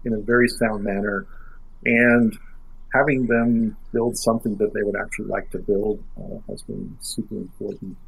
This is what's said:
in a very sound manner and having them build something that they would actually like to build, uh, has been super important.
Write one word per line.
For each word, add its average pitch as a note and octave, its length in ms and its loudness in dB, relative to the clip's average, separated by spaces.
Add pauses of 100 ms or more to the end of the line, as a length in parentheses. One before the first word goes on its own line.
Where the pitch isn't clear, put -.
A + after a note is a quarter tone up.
in A#2 80 0
a A2 60 0
very A#2+ 280 6
sound A2 360 0
manner G2+ 420 -2 (600)
and A#2+ 520 6 (560)
having C3+ 340 4
them A#2 480 4 (160)
build A#2 260 0
something A2+ 400 0
that G#2 160 2
they G#2+ 100 -2
would G2+ 120 0
actually G#2 300 -6
like G2+ 260 -4
to - 80 -8
build, G#2 440 0 (140)
uh, - 200 -8 (120)
has - 140 -10
been - 380 -8
super - 340 -8
important. - 640 -8 (100)